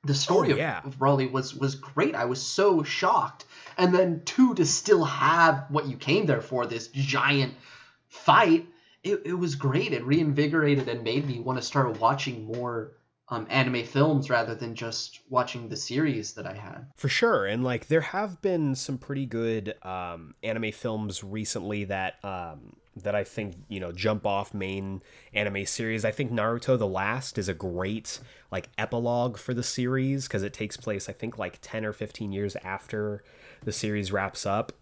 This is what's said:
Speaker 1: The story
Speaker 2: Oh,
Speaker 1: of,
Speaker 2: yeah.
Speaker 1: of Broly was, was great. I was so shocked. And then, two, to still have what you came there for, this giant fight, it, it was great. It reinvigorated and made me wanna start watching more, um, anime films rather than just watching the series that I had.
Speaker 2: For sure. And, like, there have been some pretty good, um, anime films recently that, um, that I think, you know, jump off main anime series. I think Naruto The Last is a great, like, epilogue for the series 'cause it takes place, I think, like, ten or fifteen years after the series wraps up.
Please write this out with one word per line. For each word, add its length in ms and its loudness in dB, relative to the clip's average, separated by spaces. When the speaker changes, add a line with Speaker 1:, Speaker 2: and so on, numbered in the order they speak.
Speaker 1:
The 100 0
story 360 4
Speaker 2:
Oh, 40 6
Speaker 1:
of, 60 2
Speaker 2:
yeah. 260 -2
Speaker 1:
of 120 -12
Broly 340 4
was, 240 -4
was 200 -2
great. 400 0
I 100 0
was 160 -2
so 420 4
shocked. 640 0
And 160 6
then, 320 4
two, 300 6
to 100 4
still 400 4
have 640 4
what 180 0
you 100 -6
came 280 2
there 160 2
for, 240 -2
this 240 -6
giant 640 2
fight, 580 6
it, 220 0
it 80 -2
was 220 0
great. 380 0
It 120 -4
reinvigorated 840 4
and 140 -4
made 240 0
me 120 -4
wanna 220 -2
start 380 0
watching 460 0
more, 480 -6
um, 200 -6
anime 340 2
films 460 2
rather 260 2
than 180 -8
just 460 -10
watching 380 0
the 80 -8
series 600 -2
that 120 -10
I 60 -10
had. 320 -14
Speaker 2:
For 140 -2
sure. 360 4
And, 160 0
like, 260 -2
there 120 4
have 420 -4
been 320 2
some 240 -6
pretty 280 -6
good, 580 -2
um, 500 -10
anime 280 -2
films 540 -6
recently 580 -4
that, 400 -4
um, 540 -10
that 200 -4
I 100 0
think, 320 -8
you 140 -8
know, 100 -6
jump 340 -2
off 280 0
main 500 -6
anime 320 -2
series. 400 -4
I 60 2
think 200 -4
Naruto 480 0
The 80 0
Last 500 -4
is 120 -4
a 40 -2
great, 680 -6
like, 280 -8
epilogue 600 -2
for 160 -6
the 80 -2
series 680 -2
'cause 120 -2
it 120 -4
takes 240 -8
place, 320 -6
I 20 -10
think, 260 -10
like, 240 -8
ten 220 -8
or 80 -4
fifteen 400 -8
years 320 -4
after 600 -6
the 100 -4
series 400 -2
wraps 320 -4
up. 260 0